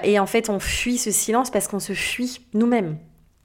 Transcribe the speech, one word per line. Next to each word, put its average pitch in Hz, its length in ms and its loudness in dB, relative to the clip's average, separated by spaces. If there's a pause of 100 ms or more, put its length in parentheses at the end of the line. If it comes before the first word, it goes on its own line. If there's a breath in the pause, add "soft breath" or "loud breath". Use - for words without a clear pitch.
et 202 160 4
en 196 80 2
fait, 226 240 0
on 196 100 0
fuit - 380 -2
ce 220 120 -2
silence 240 400 0
parce 196 160 0
qu'on 202 140 -4
se 196 140 -6
fuit - 480 -4 (100)
nous-mêmes. 214 460 2 (460)